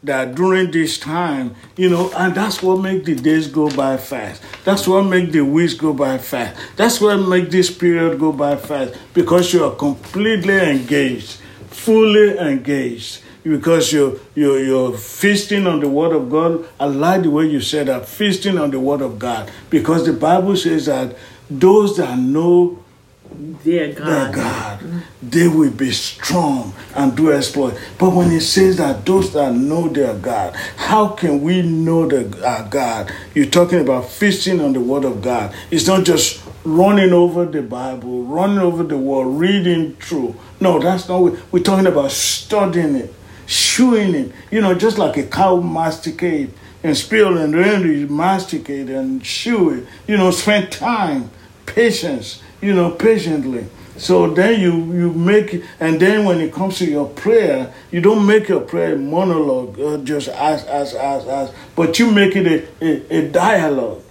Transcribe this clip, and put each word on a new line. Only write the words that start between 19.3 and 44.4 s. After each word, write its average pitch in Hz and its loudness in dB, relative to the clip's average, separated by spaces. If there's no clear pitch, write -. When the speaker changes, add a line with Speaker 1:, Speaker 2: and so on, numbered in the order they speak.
Speaker 1:
because 160 0
the 165 2
Bible 185 2
says 160 0
that 131 -4
those 196 4
that 127 -2
know 170 2
Speaker 2:
Their 330 -2
God. 302 -10
Speaker 1:
their 285 -2
God, 175 -8
they 160 2
will 156 4
be 123 -4
strong 139 -4
and 131 0
do 156 4
exploit. 139 0
But 185 4
when 175 4
it 160 2
says 190 4
that 139 -2
those 190 2
that 139 0
know 151 0
their 127 0
God, 98 -4
how 208 2
can 151 -2
we 180 0
know 165 0
the, 110 -2
our 113 -4
God? 113 -4
You're 143 2
talking 175 2
about 127 -2
feasting 185 0
on 139 0
the 131 0
Word 131 -2
of 110 -4
God. 113 -4
It's 165 0
not 185 4
just 160 0
running 185 4
over 175 2
the 151 -4
Bible, 123 -8
running 185 -2
over 170 0
the 151 -4
Word, 135 -2
reading 170 0
through. 127 -6
No, 175 2
that's 180 -2
not 185 2
what 170 4
we're 180 2
talking 190 4
about. 147 2
Studying 175 -2
it, - -6
chewing 214 2
it. 139 -4